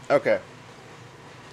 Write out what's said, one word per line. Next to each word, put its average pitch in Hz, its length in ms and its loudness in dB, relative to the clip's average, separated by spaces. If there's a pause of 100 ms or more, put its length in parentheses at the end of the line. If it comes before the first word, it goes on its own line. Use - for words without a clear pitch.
Okay. 123 300 2 (1120)